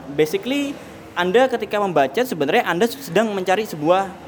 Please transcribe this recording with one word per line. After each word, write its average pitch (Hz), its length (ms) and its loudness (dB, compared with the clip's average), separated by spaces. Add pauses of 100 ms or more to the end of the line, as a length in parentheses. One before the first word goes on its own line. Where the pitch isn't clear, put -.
(200)
basically 247 560 -2 (400)
Anda 185 320 4
ketika 220 320 -2
membaca 175 400 2
sebenarnya 220 480 0
Anda 185 240 2
sedang 208 400 0
mencari 190 320 0
sebuah 180 460 0 (180)